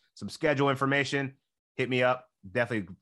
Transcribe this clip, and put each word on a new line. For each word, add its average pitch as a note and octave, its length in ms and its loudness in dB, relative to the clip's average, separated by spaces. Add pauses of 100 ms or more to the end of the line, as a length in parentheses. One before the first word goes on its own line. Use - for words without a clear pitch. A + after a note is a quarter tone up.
(160)
some G#2 120 -12
schedule C#3+ 420 0
information, C3+ 680 0 (420)
hit B2+ 120 -2
me B2+ 140 2
up. B2+ 220 2 (260)
Definitely A2 500 -2